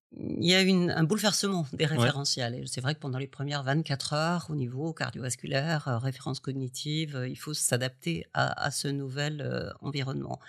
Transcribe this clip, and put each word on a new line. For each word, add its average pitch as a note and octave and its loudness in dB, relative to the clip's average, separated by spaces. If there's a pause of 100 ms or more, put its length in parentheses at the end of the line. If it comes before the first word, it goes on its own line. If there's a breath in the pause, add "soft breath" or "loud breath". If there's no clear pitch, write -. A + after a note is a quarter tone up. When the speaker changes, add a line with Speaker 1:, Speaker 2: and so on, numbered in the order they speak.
(120)
Speaker 1:
Il - -2
y F3 8
a F#3+ 8
une, F#3 6
un E3 2
bouleversement F#3+ 2
des D3+ 2
Speaker 2:
Ouais. D3 2
Speaker 1:
référentiels. C3 2
Et C3+ -8
c'est B2+ -6
vrai C#3+ 0
que D3+ -10
pendant C3 -4
les C3+ -4
premières C#3+ -4
vingt-quatre C#3 0
heures, E3 2
au D#3 -4
niveau C3+ -2
cardiovasculaire, C#3 -2
euh, B2 2
référence C3 -2
cognitive, C#3+ -4
euh, B2+ -4
il C#3 -6
faut D3+ -8
s'adapter B2+ -2
à, - 2
à C#3+ 2
ce - -2
nouvel, C#3+ -4
euh, B2 -4 (100)
environnement. C#3 -4